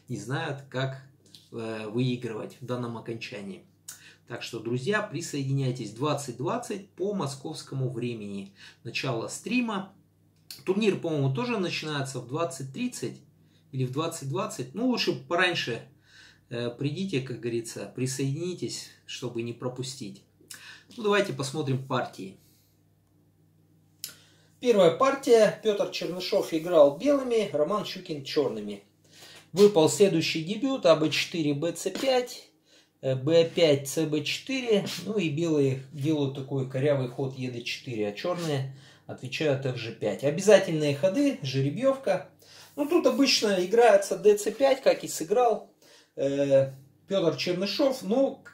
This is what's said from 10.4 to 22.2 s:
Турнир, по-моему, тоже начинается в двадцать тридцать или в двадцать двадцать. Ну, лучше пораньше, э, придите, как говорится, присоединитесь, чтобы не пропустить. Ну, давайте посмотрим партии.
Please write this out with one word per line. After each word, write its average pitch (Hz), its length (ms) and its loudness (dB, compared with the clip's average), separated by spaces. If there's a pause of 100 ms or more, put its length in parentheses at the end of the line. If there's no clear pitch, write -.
Турнир, 190 300 4
по-моему, 139 360 0
тоже 240 240 -2
начинается 147 640 -4
в 113 80 -10
двадцать 147 440 -6
тридцать 240 500 -6 (500)
или 131 140 -2
в 123 60 -6
двадцать 151 380 -6
двадцать. 175 460 -6
Ну, 233 100 -2
лучше 202 280 0
пораньше, 170 680 -2 (720)
э, 120 180 -4
придите, 151 520 -4
как 123 180 -10
говорится, 113 560 -6
присоединитесь, 139 960 -4 (180)
чтобы 117 340 -6
не 117 120 -6
пропустить. 127 680 -8 (720)
Ну, 240 60 -12
давайте 202 320 2
посмотрим 135 540 -4
партии. 113 500 -6 (2250)